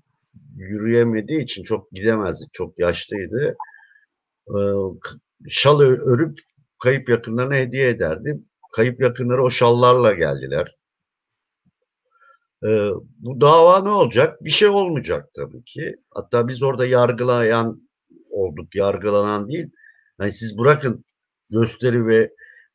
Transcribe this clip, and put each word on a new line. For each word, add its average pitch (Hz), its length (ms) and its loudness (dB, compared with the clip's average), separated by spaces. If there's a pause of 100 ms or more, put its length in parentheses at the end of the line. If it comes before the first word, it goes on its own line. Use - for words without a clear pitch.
(560)
yürüyemediği 110 840 -2
için 117 200 -10
çok 104 280 -6
gidemezdi. 95 640 -2
Çok 87 260 -12
yaşlıydı. 95 800 -4 (920)
E, 101 100 -6 (440)
k-, - 160 -16 (300)
şal 147 320 2
ö-, 127 200 4
örüp 143 380 -2 (400)
kayıp 135 300 -2
yakınlarına 120 460 -2
hediye 131 340 0
ederdi. 117 520 -4 (320)
Kayıp 120 280 -2
yakınları 123 440 0
o 127 60 2
şallarla 123 640 4
geldiler. 71 640 -4 (1900)
Ee, 104 240 0 (280)
bu 123 220 -8
dava 170 420 6
ne 196 80 -2
olacak? 160 540 0
Bir 160 60 -6
şey 208 180 4
olmayacak 170 680 -2
tabii 71 300 -12
ki. - 320 -12 (140)
Hatta 120 380 -2
biz 127 140 -8
orada 127 240 0
yargılayan 120 1040 0 (420)
olduk, 85 440 -6
yargılanan 101 720 -2
değil. 160 220 -8 (500)
Yani 104 120 -4
siz 107 260 -10
bırakın 139 460 0 (460)
gösteri 117 560 0
ve 113 260 2 (420)